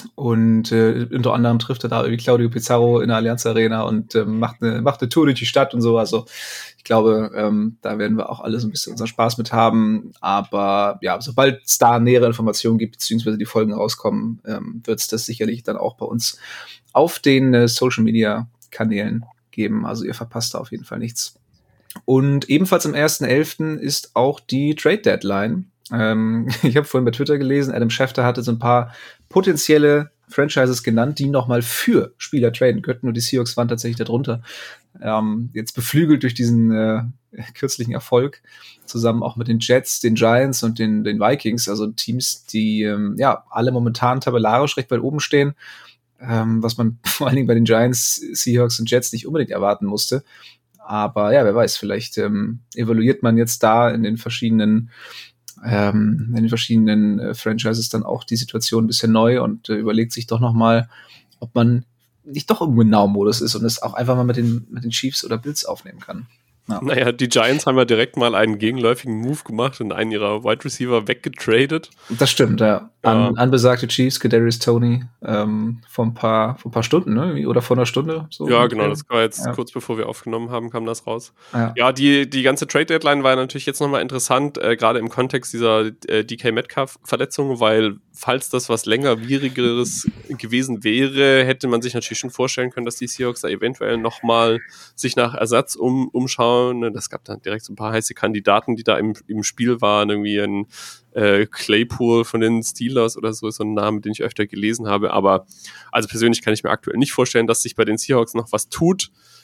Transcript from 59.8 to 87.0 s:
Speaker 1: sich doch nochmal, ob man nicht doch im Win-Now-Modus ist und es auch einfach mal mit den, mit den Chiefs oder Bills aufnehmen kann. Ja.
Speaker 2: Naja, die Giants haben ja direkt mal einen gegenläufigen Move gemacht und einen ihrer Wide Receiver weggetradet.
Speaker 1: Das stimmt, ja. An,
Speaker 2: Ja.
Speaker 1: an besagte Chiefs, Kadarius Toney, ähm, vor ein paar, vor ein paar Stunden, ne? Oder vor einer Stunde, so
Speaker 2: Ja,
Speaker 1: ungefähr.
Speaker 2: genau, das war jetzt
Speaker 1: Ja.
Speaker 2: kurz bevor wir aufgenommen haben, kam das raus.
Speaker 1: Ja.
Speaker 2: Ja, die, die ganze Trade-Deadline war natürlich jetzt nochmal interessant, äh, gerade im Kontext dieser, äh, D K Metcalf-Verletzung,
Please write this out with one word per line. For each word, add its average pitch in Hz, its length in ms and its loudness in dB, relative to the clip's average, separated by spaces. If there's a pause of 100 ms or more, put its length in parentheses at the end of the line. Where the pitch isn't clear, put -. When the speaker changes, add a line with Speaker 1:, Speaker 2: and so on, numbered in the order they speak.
Speaker 1:
sich 117 140 -10
doch 120 140 -2
nochmal, 117 480 2 (500)
ob 123 160 -16
man 120 300 2 (400)
nicht - 260 -8
doch 220 120 0
im 139 140 2
Win-Now-Modus 101 640 4
ist 113 140 -2
und 110 100 -4
es 113 180 -2
auch 113 120 -8
einfach 123 220 0
mal 123 80 2
mit 123 120 0
den, 117 340 -2
mit 120 140 -12
den 117 60 -6
Chiefs 131 340 -4
oder 113 140 -4
Bills 143 260 -8
aufnehmen - 360 -12
kann. - 260 -14 (420)
Ja. 104 140 -6
Speaker 2:
Naja, 127 280 0
die 123 180 -2
Giants 123 380 2
haben 135 120 2
ja 127 60 6
direkt 117 320 2
mal 120 180 2
einen 107 240 2
gegenläufigen 117 580 0
Move 127 280 -4
gemacht 120 360 -4
und 104 120 -6
einen 110 200 -4
ihrer 107 320 -2
Wide 113 200 -2
Receiver 123 440 -2
weggetradet. 135 840 0 (200)
Speaker 1:
Das 123 200 2
stimmt, 117 300 2
ja. 107 300 2 (120)
An, 110 160 4
Speaker 2:
Ja. 104 120 4
Speaker 1:
an 120 200 2
besagte 123 380 4
Chiefs, 131 320 0
Kadarius 117 380 2
Toney, 120 440 2 (200)
ähm, 107 680 -4
vor - 160 -4
ein 113 80 -2
paar, 113 460 0
vor - 120 -14
ein - 20 -12
paar 113 100 0
Stunden, 151 320 0
ne? 143 340 -2
Oder 120 140 0
vor 123 140 0
einer 123 100 2
Stunde, 156 440 -4
so 151 160 -10
Speaker 2:
Ja, 120 160 4
Speaker 1:
ungefähr. 120 60 4
Speaker 2:
genau, 107 220 0
das - 180 -8
war 117 140 2
jetzt 113 220 -2
Speaker 1:
Ja. 120 80 -4
Speaker 2:
kurz 120 200 -6
bevor 120 240 -6
wir 110 100 -4
aufgenommen 113 440 -8
haben, 120 200 -6
kam 113 140 -6
das 113 220 -8
raus. 117 260 -8 (220)
Speaker 1:
Ja. 117 220 0
Speaker 2:
Ja, 123 160 4
die, 139 360 4
die 135 140 -2
ganze 131 240 2
Trade-Deadline 151 580 0
war 131 120 6
natürlich 131 300 -4
jetzt 139 140 -6
nochmal 139 220 0
interessant, 135 560 -2
äh, 113 180 0
gerade 117 220 2
im 113 100 -4
Kontext 127 460 -4
dieser, 110 320 2 (220)
äh, 110 160 0
D 113 120 -10
K 117 160 -2
Metcalf-Verletzung, 131 1080 -4